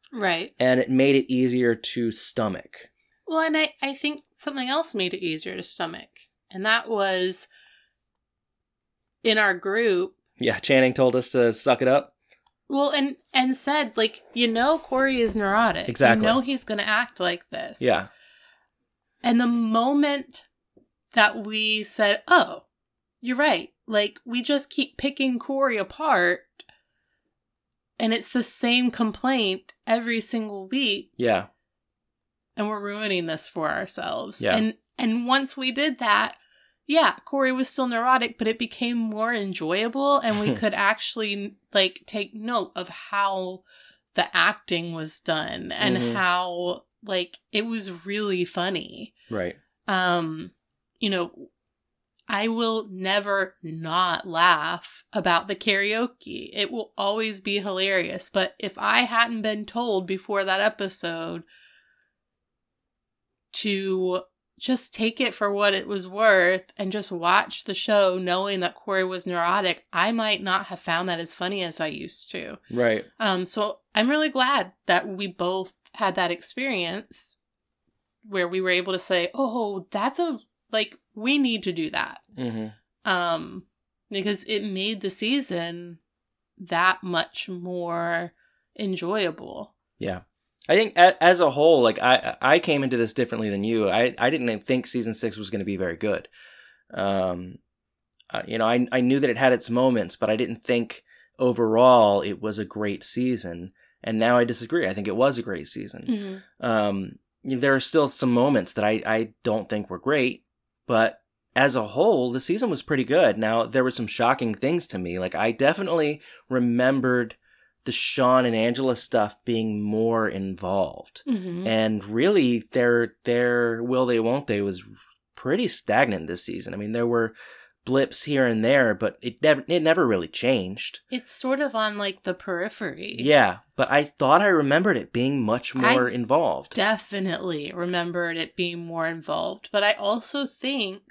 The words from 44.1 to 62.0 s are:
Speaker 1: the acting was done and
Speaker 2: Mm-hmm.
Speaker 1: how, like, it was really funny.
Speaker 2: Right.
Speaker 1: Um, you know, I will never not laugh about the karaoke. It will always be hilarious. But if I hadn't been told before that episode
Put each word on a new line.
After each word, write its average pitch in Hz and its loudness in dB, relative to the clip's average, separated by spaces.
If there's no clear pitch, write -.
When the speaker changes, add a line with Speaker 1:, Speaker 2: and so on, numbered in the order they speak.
Speaker 1:
the - -2
acting 170 -2
was 156 -6
done - -6
and - 0
Speaker 2:
Mm-hmm. 233 -2
Speaker 1:
how, 180 -2
like, 185 -4
it 214 0
was 190 -8
really 202 -2
funny. 180 -6
Speaker 2:
Right. 95 -4
Speaker 1:
Um, 175 -2
you 208 -2
know, 175 -6
I 208 0
will 226 -2
never 190 -2
not 165 -2
laugh 170 0
about 180 0
the 196 -6
karaoke. 214 -4
It 202 -4
will 226 -10
always 208 -4
be 202 -4
hilarious. 190 -2
But 190 -2
if 196 -10
I 214 2
hadn't 233 0
been 214 -4
told 214 -2
before 190 -4
that 190 0
episode 170 -4